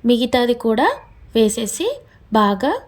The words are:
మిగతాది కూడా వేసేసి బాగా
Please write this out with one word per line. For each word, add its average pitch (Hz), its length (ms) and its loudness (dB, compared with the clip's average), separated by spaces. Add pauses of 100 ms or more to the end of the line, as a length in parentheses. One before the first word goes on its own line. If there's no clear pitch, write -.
(120)
మిగతాది 240 460 0 (100)
కూడా 247 220 2 (480)
వేసేసి 226 520 -2 (520)
బాగా 202 320 0 (140)